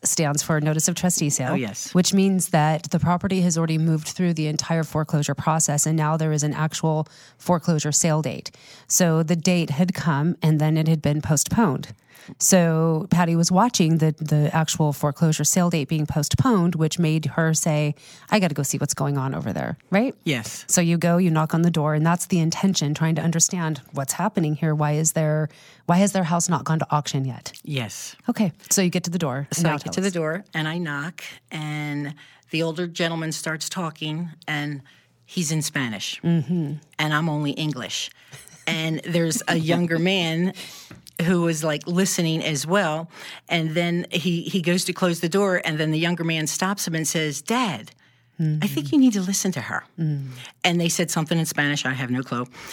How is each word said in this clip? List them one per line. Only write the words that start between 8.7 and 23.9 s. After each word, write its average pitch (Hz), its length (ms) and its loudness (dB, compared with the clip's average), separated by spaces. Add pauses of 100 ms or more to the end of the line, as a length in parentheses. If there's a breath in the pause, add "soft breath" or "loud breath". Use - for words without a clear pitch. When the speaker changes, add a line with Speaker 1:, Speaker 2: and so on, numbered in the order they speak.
Speaker 1:
So 165 360 2
the 170 140 0
date 175 320 2
had 170 240 0
come, 160 480 0
and 156 180 4
then 156 160 4
it 156 140 2
had 160 120 2
been 147 200 0
postponed. 151 640 2 (520 loud breath)
So 165 720 4
Patty 170 280 4
was 170 140 2
watching 180 480 4
the, 156 200 4
the 147 340 2
actual 156 380 0
foreclosure 156 540 0
sale 175 240 2
date 156 180 0
being 156 180 0
postponed, 175 720 2
which 156 240 0
made 156 260 2
her 160 280 0
say, 151 420 0 (340 loud breath)
"I 214 100 4
gotta 175 140 2
go 147 100 -2
see 135 140 -2
what's - 160 -4
going 143 240 -2
on 135 160 -2
over 92 200 -4
there," 64 240 -6 (140)
right? 226 220 2 (120)
Speaker 2:
Yes. 123 420 -6
Speaker 1:
So - 140 2
you 170 160 4
go, 170 200 4
you 180 140 4
knock 160 220 2
on 165 80 4
the 170 100 4
door, 156 220 0
and 151 120 2
that's 170 200 2
the 180 140 2
intention, 165 540 2
trying 160 220 2
to 156 60 -2
understand 165 600 0 (120)